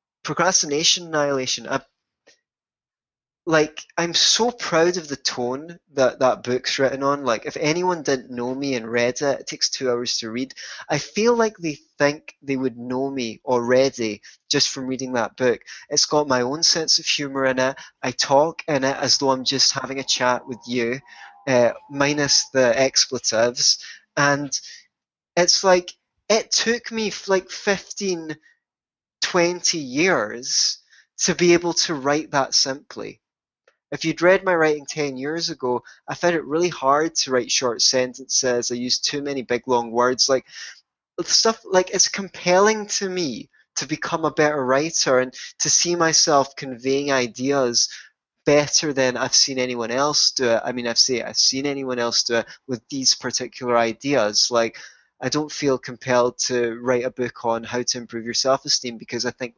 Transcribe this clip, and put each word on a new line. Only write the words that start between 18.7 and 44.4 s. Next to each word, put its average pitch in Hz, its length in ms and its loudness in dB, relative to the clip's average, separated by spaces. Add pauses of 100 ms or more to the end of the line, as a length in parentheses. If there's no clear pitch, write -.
it 135 140 0
as 135 200 2
though 139 140 2
I'm 131 120 -2
just 131 300 2
having 135 260 -6
a 135 40 -8
chat 123 440 0
with 123 200 -10
you, 120 320 -2 (480)
uh, 123 240 6 (180)
minus 143 600 0
the 127 300 4
expletives. 123 1040 0 (320)
And 143 360 2 (840)
it's 175 280 4
like, 180 300 4 (360)
it 214 220 2
took 233 400 -2
me 220 160 -4
f-, - 200 -8
like, - 220 0
fifteen, 175 880 -4 (800)
twenty 175 600 0
years 131 1000 0 (440)
to 180 120 0
be 175 200 6
able 170 200 2
to - 220 -2
write 143 360 -2
that 139 220 0
simply. 123 640 -4 (720)
If 147 140 -6
you'd 156 160 -2
read 190 240 4
my 185 100 2
writing 151 300 2
ten 143 320 -4
years 160 320 -6
ago, 123 340 -4 (240)
I 139 80 -6
found 175 200 2
it 156 100 -4
really 165 240 0
hard 151 460 2
to - 160 -2
write 123 200 0
short 120 300 0
sentences. 127 920 0
I 123 40 -2
used 123 280 -4
too 147 180 -4
many 139 200 -4
big, 117 260 -4
long 120 240 0
words. 123 380 2
Like, 131 160 2 (800)
stuff, - 360 0 (100)
like, 185 200 2
it's - 180 2
compelling 202 800 2
to 196 220 -4
me 175 400 -4 (260)
to 151 100 -4
become 156 380 -4
a 151 80 0
better 151 340 2